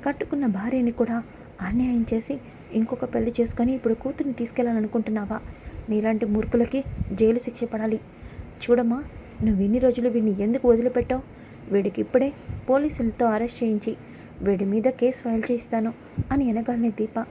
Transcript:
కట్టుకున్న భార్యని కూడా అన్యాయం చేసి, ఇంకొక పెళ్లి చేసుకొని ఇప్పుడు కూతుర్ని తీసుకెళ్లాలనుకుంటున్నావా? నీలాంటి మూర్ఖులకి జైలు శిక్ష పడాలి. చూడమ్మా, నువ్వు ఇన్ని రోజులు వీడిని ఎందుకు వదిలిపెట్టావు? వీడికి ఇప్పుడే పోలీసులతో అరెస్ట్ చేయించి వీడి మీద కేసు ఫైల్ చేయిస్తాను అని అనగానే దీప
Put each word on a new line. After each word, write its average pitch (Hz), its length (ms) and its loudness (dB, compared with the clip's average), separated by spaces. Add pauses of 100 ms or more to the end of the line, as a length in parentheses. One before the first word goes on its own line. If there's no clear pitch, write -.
కట్టుకున్న 285 400 -2
భార్యని 233 440 2
కూడా 233 320 0 (380)
అన్యాయం 233 540 0
చేసి, 247 260 -4 (320)
ఇంకొక 240 420 -2
పెళ్లి 233 260 2
చేసుకొని 240 340 2
ఇప్పుడు 233 200 2
కూతుర్ని 269 380 -4
తీసుకెళ్లాలనుకుంటున్నావా? 220 1080 -2 (500)
నీలాంటి 220 360 2
మూర్ఖులకి 233 580 2 (280)
జైలు 220 260 4
శిక్ష 240 260 -6
పడాలి. 220 360 -2 (640)
చూడమ్మా, 240 420 4 (400)
నువ్వు 208 180 4
ఇన్ని 208 160 4
రోజులు 247 300 4
వీడిని 214 340 2
ఎందుకు 240 260 2
వదిలిపెట్టావు? 247 760 2 (280)
వీడికి 202 300 0
ఇప్పుడే 254 320 2 (360)
పోలీసులతో 254 580 2
అరెస్ట్ 226 380 0
చేయించి 220 320 0 (460)
వీడి 196 220 2
మీద 202 180 0
కేసు 254 400 0
ఫైల్ 226 200 -2
చేయిస్తాను 226 500 -2 (400)
అని 269 180 2
అనగానే 233 400 0
దీప 220 400 -4